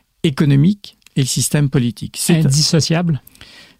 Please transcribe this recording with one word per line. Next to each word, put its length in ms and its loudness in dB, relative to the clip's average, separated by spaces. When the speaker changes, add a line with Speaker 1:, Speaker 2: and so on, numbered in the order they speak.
Speaker 1:
économique 760 0
et 60 0
le 60 -2
système 420 -2
politique. 500 -4
C'est 240 2
Speaker 2:
Indissociable ? 800 0